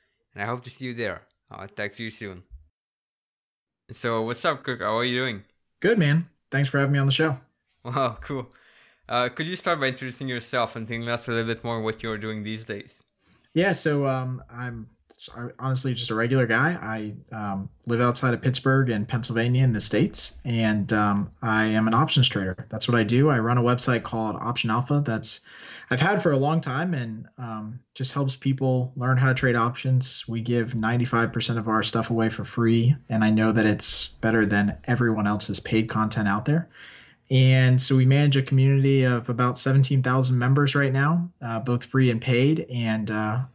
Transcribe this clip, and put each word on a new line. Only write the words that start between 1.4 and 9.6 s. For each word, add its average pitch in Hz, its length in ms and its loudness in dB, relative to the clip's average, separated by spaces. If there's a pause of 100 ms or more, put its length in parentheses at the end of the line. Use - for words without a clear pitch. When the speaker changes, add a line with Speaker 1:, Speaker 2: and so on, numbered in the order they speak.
Speaker 1:
I'll 98 160 -14
talk 104 240 -8
to 117 100 -14
you 110 80 -8
soon. 95 320 -14 (1500)
So 113 300 -2
what's 120 220 -6
up, 151 200 -2
Kirk? 127 160 -6
How 107 180 -2
are 120 60 0
you 123 160 -2
doing? 113 240 -6 (340)
Speaker 2:
Good, 220 200 2
man. 156 320 2 (200)
Thanks 139 180 0
for 139 120 0
having 143 140 2
me 139 40 2
on 139 80 2
the 135 60 2
show. 151 260 0 (460)
Speaker 1:
Wow, 123 380 -4
cool. 131 280 -10 (580)
Uh, 123 200 0
could 156 180 -8
you 180 80 -6
start 175 240 -4